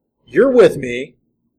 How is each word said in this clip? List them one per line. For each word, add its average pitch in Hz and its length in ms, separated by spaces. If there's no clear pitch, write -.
you're 214 260
with 208 260
me, 127 400